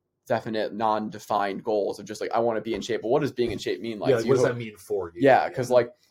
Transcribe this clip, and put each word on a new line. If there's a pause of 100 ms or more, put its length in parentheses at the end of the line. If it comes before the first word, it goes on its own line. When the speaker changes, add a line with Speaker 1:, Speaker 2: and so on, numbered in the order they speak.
(260)
Speaker 1:
definite,
non-defined
goals
of
just,
like,
"I
wanna
be
in
shape."
But
what
does
being
in
shape
mean?
Like,
Speaker 2:
Yeah,
like,
Speaker 1:
do
Speaker 2:
what
does
Speaker 1:
you
Speaker 2:
that
mean
for
you?
Speaker 1:
Yeah,
Speaker 2:
Yeah.
Speaker 1:
'cause,
like, (200)